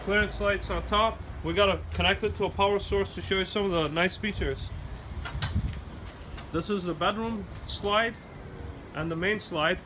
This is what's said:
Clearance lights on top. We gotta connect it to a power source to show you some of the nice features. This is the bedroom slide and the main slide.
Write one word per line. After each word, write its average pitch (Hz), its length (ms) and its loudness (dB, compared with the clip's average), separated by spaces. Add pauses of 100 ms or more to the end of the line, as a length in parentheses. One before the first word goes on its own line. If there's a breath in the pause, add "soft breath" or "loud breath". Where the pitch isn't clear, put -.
Clearance 202 380 2
lights 202 300 2
on 175 160 0
top. 220 320 4 (240)
We 165 100 0
gotta 190 260 6 (140)
connect 180 300 2
it 202 140 2
to 202 80 2
a 185 40 2
power 202 300 4
source 196 360 0
to 180 60 -6
show 190 140 0
you 190 100 2
some 202 200 0
of 196 60 2
the 165 180 2
nice 170 280 2
features. 170 520 -2 (1800)
This 160 200 0
is 196 120 0
the 170 120 -2
bedroom 208 500 0 (220)
slide 220 480 2 (800)
and 160 160 -2
the 165 40 -2
main 196 240 0
slide. 170 460 2